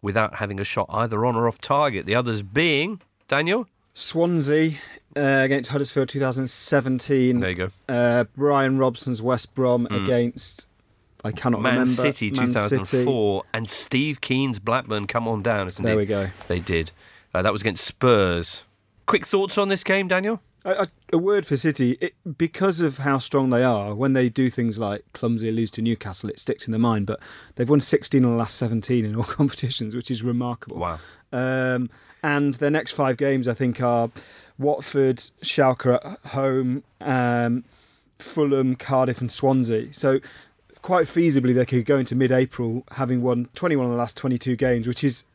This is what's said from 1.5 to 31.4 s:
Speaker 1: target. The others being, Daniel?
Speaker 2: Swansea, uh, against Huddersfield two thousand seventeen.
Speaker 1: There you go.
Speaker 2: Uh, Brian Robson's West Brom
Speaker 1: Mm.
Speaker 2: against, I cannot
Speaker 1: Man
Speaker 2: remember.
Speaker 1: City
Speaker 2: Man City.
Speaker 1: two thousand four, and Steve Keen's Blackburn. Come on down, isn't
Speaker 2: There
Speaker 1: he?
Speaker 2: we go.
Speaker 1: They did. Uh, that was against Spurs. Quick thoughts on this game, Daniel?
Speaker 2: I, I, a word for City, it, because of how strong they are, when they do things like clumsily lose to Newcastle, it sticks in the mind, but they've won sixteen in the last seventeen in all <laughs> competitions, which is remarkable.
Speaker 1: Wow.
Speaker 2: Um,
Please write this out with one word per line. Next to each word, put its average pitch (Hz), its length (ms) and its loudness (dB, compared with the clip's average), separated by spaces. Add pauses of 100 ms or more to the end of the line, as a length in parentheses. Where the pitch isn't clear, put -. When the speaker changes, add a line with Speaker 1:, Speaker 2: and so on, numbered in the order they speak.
Speaker 1:
target. 139 460 0
The 101 80 0
others 117 280 0
being, 156 580 0 (260)
Daniel? 175 400 0 (280)
Speaker 2:
Swansea, 160 800 0 (420)
uh, 143 40 -2 (220)
against 135 280 0
Huddersfield 139 380 -2
two 139 120 -6
thousand 131 280 -2
seventeen. 131 920 2
Speaker 1:
There 92 100 0
you 90 60 -2
go. 92 120 -2 (200)
Speaker 2:
Uh, 120 360 2 (120)
Brian 135 420 2
Robson's 127 420 -2
West 120 360 -2
Brom 123 340 2
Speaker 1:
Mm. 98 140 -2
Speaker 2:
against, 120 640 -2 (560)
I 107 80 -4
cannot 117 300 0
Speaker 1:
Man 127 100 2
Speaker 2:
remember. 127 180 2
Speaker 1:
City 127 400 0
Speaker 2:
Man 135 60 -4
City. 127 100 0
Speaker 1:
two 123 60 0
thousand 120 520 0
four, 107 380 2 (100)
and 113 160 -4
Steve 139 520 -2
Keen's 131 400 -2
Blackburn. 107 480 -2
Come 117 180 -2
on 113 160 -2
down, 104 240 0
isn't 90 180 -8
Speaker 2:
There 110 100 2
Speaker 1:
he? 110 40 2
Speaker 2:
we 104 80 0
go. 98 220 -2 (180)
Speaker 1:
They 90 140 -2
did. 82 320 -2 (420)
Uh, 90 80 0
that 104 100 2
was 101 100 -4
against 104 220 -2
Spurs. 95 800 2 (440)
Quick - 200 2
thoughts 196 320 0
on 196 100 2
this 190 140 0
game, 190 240 0
Daniel? 190 340 -2 (240)
Speaker 2:
I, 185 80 0 (100)
I, 185 40 0 (260)
a 165 60 4
word 196 280 2
for 143 100 0
City, 131 440 2
it, 180 140 -4 (220)
because 170 440 0
of 147 180 0
how 139 200 0
strong 135 320 0
they 120 120 4
are, 104 320 2
when 135 180 2
they 127 160 4
do 127 220 2
things 117 280 -2
like 104 240 -2 (100)
clumsily 113 400 -2
lose 113 200 0
to 113 100 -6
Newcastle, 110 480 -4
it - 100 -8
sticks - 260 -6
in 113 60 -4
the 110 80 0
mind, 110 260 2
but 107 140 -4 (360)
they've 120 120 0
won 147 120 6
sixteen 139 440 2
in 123 60 4
the 117 60 2
last 113 200 0
seventeen 117 480 0
in 107 120 -4
all 113 80 0
<laughs> - 160 -10
competitions, 123 540 -2
which 120 160 -8
is 113 120 -4
remarkable. 120 560 -4
Speaker 1:
Wow. 85 200 -4 (340)
Speaker 2:
Um, 127 580 -2 (340)